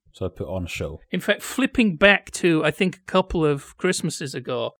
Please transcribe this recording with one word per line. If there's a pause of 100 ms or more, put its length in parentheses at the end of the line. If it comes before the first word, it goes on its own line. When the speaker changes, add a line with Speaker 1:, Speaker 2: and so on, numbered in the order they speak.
(120)
Speaker 1:
sort
of
put
on
a
show. (120)
Speaker 2:
In
fact,
flipping
back
to,
I
think,
a
couple
of
Christmases
ago